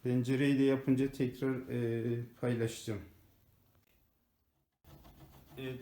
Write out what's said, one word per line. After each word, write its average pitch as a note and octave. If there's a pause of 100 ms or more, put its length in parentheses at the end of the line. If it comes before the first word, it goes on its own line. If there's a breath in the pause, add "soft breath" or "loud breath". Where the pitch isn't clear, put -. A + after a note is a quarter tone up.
Pencereyi C3
de C3+
yapınca C3+
tekrar, C3
e, A#2 (160)
paylaşacağım. A2+ (2500)
Evet, C3